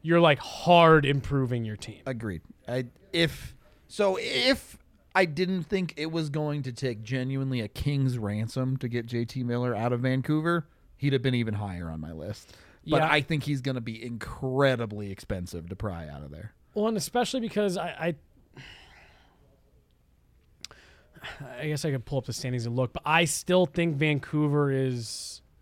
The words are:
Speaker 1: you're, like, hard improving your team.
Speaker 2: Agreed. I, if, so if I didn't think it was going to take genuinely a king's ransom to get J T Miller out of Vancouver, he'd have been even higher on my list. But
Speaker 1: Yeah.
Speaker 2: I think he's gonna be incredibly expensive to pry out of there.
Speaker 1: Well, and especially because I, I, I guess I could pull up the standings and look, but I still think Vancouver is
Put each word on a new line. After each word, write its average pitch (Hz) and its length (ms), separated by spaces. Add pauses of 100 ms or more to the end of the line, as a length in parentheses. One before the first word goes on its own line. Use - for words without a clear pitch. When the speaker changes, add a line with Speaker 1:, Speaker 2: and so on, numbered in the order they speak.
Speaker 1:
you're, 165 180
like, 156 180
hard 165 640
improving 131 600
your 107 100
team. - 300
Speaker 2:
Agreed. 110 360 (260)
I, 123 180 (260)
if, 165 440 (320)
so 190 340
if 240 560 (380)
I 190 100
didn't 175 380
think 185 340
it 160 140
was 160 180
going 147 340
to 131 80
take 117 300
genuinely 131 600
a 104 60
king's 135 520
ransom 113 580
to 127 100
get 120 200
J 120 180
T 131 180
Miller 120 320
out 117 180
of 120 80
Vancouver, 156 680 (300)
he'd 143 160
have 123 100
been 127 100
even 113 220
higher 90 340
on 80 100
my 78 120
list. 80 440 (320)
But 151 140
Speaker 1:
Yeah. 156 100
Speaker 2:
I 151 100
think 147 220
he's 143 180
gonna 127 200
be 113 240
incredibly 120 1040
expensive 87 580
to 95 60
pry 85 320
out 71 140
of 71 80
there. 80 240 (220)
Speaker 1:
Well, 214 120
and 226 100
especially 247 440
because 202 360
I, 170 100 (120)
I, 165 160 (3500)
I 151 80
guess 151 160
I 156 80
could 131 140
pull 135 140
up 120 60
the 117 80
standings 123 320
and 117 100
look, 127 180
but - 120
I 160 200
still 180 400
think 170 320
Vancouver 147 720
is 131 720 (200)